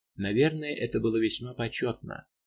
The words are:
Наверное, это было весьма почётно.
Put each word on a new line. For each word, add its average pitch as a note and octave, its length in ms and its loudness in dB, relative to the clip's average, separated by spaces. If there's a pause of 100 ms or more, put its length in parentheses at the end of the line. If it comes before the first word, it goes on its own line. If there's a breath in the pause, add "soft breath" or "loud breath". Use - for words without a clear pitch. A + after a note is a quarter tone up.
(180)
Наверное, D3 560 2
это A#2+ 260 -2
было A2 180 2
весьма A2+ 360 0
почётно. - 760 -4 (200)